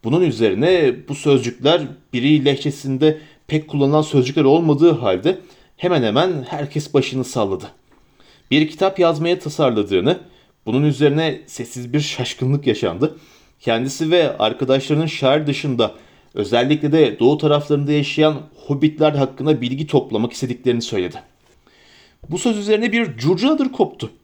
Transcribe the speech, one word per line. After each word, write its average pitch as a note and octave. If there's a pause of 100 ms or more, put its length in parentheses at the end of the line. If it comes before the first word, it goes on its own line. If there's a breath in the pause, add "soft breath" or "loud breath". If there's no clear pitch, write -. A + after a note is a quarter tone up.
Bunun C#3+
üzerine C3 (140)
bu D3
sözcükler C#3 (320)
Biri C3+
lehçesinde C#3 (280 loud breath)
pek D3+
kullanılan C#3+
sözcükler C#3
olmadığı D#3
halde A#2+ (380 loud breath)
hemen F3
hemen C#3
herkes D3
başını C3
salladı. G2 (880 soft breath)
Bir D3+
kitap F#3+
yazmaya E3+
tasarladığını, A#2 (460 loud breath)
bunun B2+
üzerine D3
sessiz B2
bir D3
şaşkınlık C#3
yaşandı. G#2+ (420 loud breath)
Kendisi C3+
ve E3
arkadaşlarının C3+
şehir D3
dışında, B2+ (380 loud breath)
özellikle C3
de D3+
doğu C#3+
taraflarında D3
yaşayan D3+ (280)
hobbitler D3+
hakkında C#3
bilgi B2+
toplamak A#2
istediklerini B2
söyledi. F#2 (1040 soft breath)
Bu E3+
söz A3
üzerine G#3+
bir G#3
curcunadır A#3+
koptu. - (120)